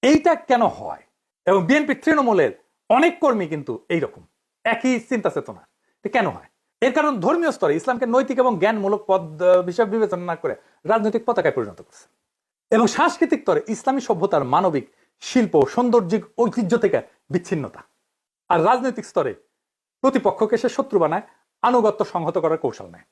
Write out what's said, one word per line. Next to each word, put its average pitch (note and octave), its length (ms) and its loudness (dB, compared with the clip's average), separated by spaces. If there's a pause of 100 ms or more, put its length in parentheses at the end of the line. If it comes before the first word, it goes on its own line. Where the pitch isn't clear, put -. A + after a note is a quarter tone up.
(100)
এইটা D#4+ 220 4 (180)
কেন A#3 120 4 (160)
হয়? E2 260 -12 (440)
এবং G3 200 4
বিএনপি C#4+ 340 2
তৃণমূলের A#3 500 2 (440)
অনেক E4 160 4 (120)
কর্মী A3+ 280 0
কিন্তু C#3+ 200 -8 (220)
এইরকম, C3+ 280 -4 (500)
একই B3 220 0 (160)
চিন্তা A3 240 -2
চেতনা। A2+ 280 -10 (420)
এটা G3+ 120 -6
কেন G#3+ 100 0 (100)
হয়? - 120 -20 (380)
এর C4 100 2
কারণ D4+ 160 0 (140)
ধর্মীয় D#4+ 300 0
স্তরে D#3 240 0
ইসলামকে B3 340 -4
নৈতিক C4+ 300 0
এবং B3+ 80 2 (100)
জ্ঞানমূলক G3+ 380 0 (100)
পদ, F#3+ 120 2 (200)
আহ, F3+ 40 2 (240)
হিসাবে F#3 240 0
বিবেচনা G3+ 360 -2
না E3 120 -6
করে C3 120 -4 (360)
রাজনৈতিক A3 380 0
পতাকায় F3+ 280 0
পরিণত G#2 300 -6
করছে। - 180 -20 (680)
এবং A3 120 4 (100)
সাংস্কৃতিক - 480 0
স্তরে D3+ 160 2 (140)
ইসলামী C4 340 -4
সভ্যতার F3 360 0 (100)
মানবিক, D#3 320 0 (420)
শিল্প, A3 260 0 (200)
সৌন্দর্যিক A3+ 480 0 (200)
ঐতিহ্য A3+ 300 -2 (120)
থেকে E3 140 2 (340)
বিচ্ছিন্নতা। D3 480 -6 (720)
আর F3 60 4 (100)
রাজনৈতিক B3 440 -2
স্তরে C3+ 200 -2 (680)
প্রতিপক্ষকে A3+ 600 0
সে G#3 140 0
শত্রু - 260 -2
বানায়, D#3+ 220 -2 (440)
আনুগত্য G#3+ 320 2 (120)
সংহত E3 320 -4
করার D#3+ 200 0
কৌশল G#2+ 300 -6
নেয়। F2 180 -20